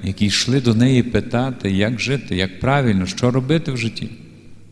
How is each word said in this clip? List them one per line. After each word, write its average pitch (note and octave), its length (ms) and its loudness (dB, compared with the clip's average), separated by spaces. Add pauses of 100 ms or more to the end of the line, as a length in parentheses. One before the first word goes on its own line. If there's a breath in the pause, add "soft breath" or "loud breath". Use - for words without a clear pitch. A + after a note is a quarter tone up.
які F#2+ 220 0
йшли A#2+ 360 0
до A#2 120 4
неї B2 300 4
питати, A#2 680 -2
як G#2 280 0
жити, A#2 360 -4
як F#2 240 -2
правильно, A#2+ 460 2
що B2 260 0
робити C#3 400 0
в C3 60 -4
житті. A2+ 320 -6 (640)